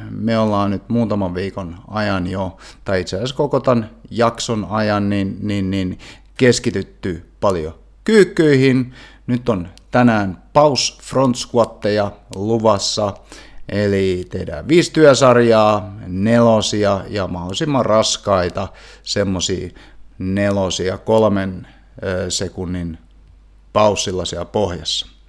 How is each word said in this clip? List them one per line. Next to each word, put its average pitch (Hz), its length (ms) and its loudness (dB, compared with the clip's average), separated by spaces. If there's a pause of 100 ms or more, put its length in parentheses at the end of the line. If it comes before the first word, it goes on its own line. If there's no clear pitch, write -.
(100)
me 107 280 -2
ollaan 101 320 0
nyt 95 180 -6
muutaman 104 460 -2
viikon 92 420 -8 (120)
ajan 101 380 -2
jo, 92 300 -6 (280)
tai 95 160 -2
itse 90 160 -6
asiassa 127 200 -6
koko 139 240 0
tän 120 300 0 (200)
jakson 113 600 -2
ajan, 104 380 0
niin, 98 340 -2
niin, 101 280 -2
niin 95 280 -4 (380)
keskitytty 101 920 0 (100)
paljon 85 340 -2 (300)
kyykkyihin. 143 880 4 (320)
Nyt 123 220 -4
on 90 200 -2 (220)
tänään 107 520 2 (100)
paus 147 500 2
front 131 340 0
squatteja 104 760 0 (220)
luvassa, 104 800 0 (540)
eli 98 600 0
tehdään 87 380 -10
viisi 165 240 2
työsarjaa, 117 1000 4 (120)
nelosia 104 1040 2
ja 98 180 -4
mahdollisimman 98 600 -2
raskaita, 98 840 0 (340)
semmosia 92 680 -4 (480)
nelosia 95 800 -2
kolmen, 101 680 0 (360)
ö, 90 280 -4
sekunnin 87 680 -8 (760)
paussilla 98 520 0
siellä 87 200 -8
pohjassa. 87 600 -4 (220)